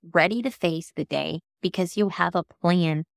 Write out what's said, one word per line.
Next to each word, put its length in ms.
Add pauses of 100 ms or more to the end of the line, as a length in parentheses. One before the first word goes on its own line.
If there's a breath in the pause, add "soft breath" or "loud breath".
(120)
ready 300
to 80
face 440
the 100
day 360 (200)
because 360
you 120
have 260
a 100
plan 600 (120)